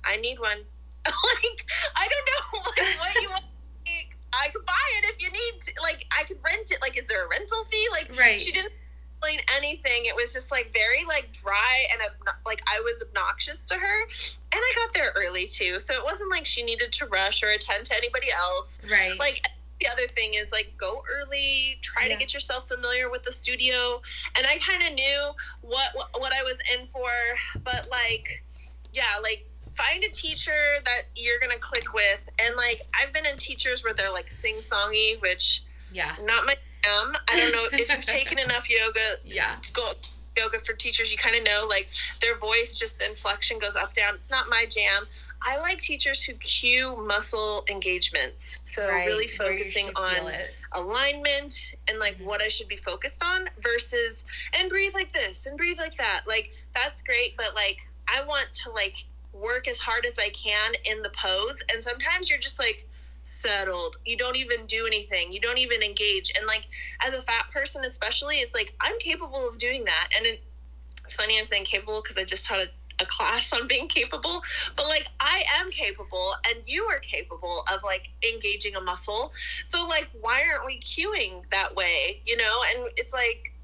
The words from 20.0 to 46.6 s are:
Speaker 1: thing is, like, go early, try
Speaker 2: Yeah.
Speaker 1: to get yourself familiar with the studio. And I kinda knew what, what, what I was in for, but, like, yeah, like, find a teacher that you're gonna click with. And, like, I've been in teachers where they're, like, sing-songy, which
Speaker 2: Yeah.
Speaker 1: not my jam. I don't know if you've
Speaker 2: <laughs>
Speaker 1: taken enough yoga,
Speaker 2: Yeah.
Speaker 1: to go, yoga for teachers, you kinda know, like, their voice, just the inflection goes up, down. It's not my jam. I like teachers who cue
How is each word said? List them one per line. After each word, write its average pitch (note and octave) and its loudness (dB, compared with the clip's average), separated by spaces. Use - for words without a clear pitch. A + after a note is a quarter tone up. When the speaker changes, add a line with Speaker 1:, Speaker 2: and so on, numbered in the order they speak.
Speaker 1:
thing G#3+ 0
is, G#3+ -2
like, G#3+ -2
go G3+ -4
early, C4+ 0
try - 0
Speaker 2:
Yeah. C#4 2
Speaker 1:
to - -4
get C4 -2
yourself B3+ 0
familiar B3 0
with B3+ -6
the B3 -2
studio. B3 2
And C4 4
I D4 4
kinda F4+ 2
knew C#4+ 2
what, B3 0
what, C4 -6
what C4 -2
I C4+ 0
was B3+ -2
in B3 -6
for, B3 -4
but, B3 -4
like, A#3 0
yeah, A#3 2
like, G#3+ -2
find E4 2
a G#4+ 0
teacher D4+ 2
that B3 2
you're A#3+ 2
gonna B3 2
click - 0
with. G3+ 4
And, A#3+ 2
like, A#3+ 2
I've C4+ 2
been D#4 0
in C#4 0
teachers B3+ -2
where A3+ 0
they're, G3 2
like, F3+ -6
sing-songy, A3 0
which F#3 2
Speaker 2:
Yeah. E3+ -2
Speaker 1:
not A3+ 4
my C#4 4
jam. G#3 4
I - 6
don't D#4+ 6
know A#3 4
if C4 2
you've C4+ 2
Speaker 2:
<laughs> - -
Speaker 1:
taken C4+ 2
enough B3 0
yoga, A3 2
Speaker 2:
Yeah. - 0
Speaker 1:
to - -6
go, A#3 -2
yoga A3+ 0
for A3+ -6
teachers, A3+ 0
you G#3+ -2
kinda A3+ 4
know, G#3+ 4
like, G3 4
their A#3 4
voice, A3+ 2
just A3+ -4
the G3+ 0
inflection G#3+ -2
goes G#3 -2
up, - -2
down. G#3 4
It's - -10
not B3+ 0
my A3+ 4
jam. G#3 2
I B3 0
like F4+ 0
teachers C#4 2
who B3+ -4
cue B3+ 2